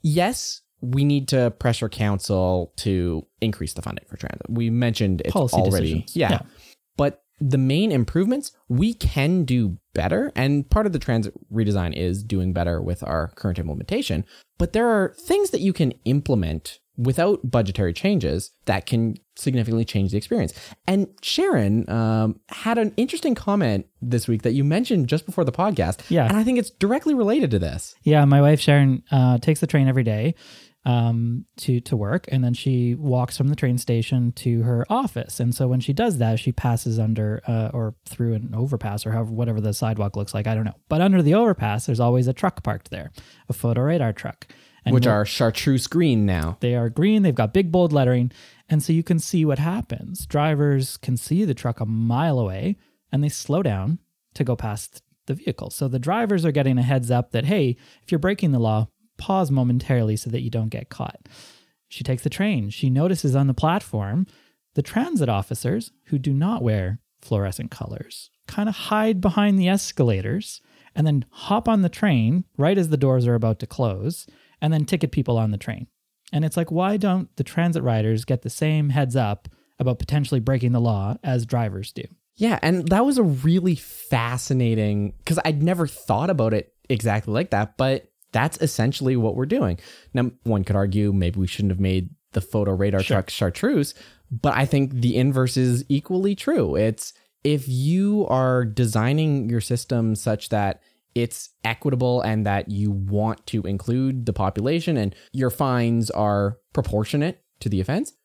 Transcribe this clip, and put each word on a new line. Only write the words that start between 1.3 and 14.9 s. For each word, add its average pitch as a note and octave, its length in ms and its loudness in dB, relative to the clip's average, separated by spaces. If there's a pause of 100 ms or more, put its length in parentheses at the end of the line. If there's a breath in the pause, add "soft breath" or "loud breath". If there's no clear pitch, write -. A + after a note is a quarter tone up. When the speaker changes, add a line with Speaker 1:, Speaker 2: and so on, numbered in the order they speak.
Speaker 1:
pressure A#2 380 -2
council F#2 880 -2
to F2 480 -2 (160)
increase G#2+ 320 -4
the - 80 -8
funding - 260 -10
for - 100 -14
transit. - 320 -10
We A#2 200 -2
mentioned A2+ 560 0
it's - 80 -2
Speaker 2:
Policy C3+ 240 2
Speaker 1:
already F#2 300 2
Speaker 2:
decisions. - 280 -4
Speaker 1:
Yeah. C3+ 160 2
Speaker 2:
Yeah. - 100 2 (560 loud breath)
Speaker 1:
But C#3+ 260 0 (160)
the C#3 180 2
main D3 340 2
improvements, F#3+ 600 0 (180)
we F#3 240 2
can E3 500 2
do A#2+ 340 0 (160)
better. G#3 420 0
And C#3 340 0
part G#3+ 160 4
of F#3+ 80 0
the D3 60 -2
transit A2+ 340 -2 (180)
redesign G2+ 440 0
is F2+ 280 -2
doing F#2 300 -2
better E2+ 280 -2
with F2 220 -4
our D#2+ 320 -2
current F#2 240 -4
implementation. D#2+ 680 -4 (320 loud breath)
But E3+ 160 -2
there A#3 140 2
are G#3 320 0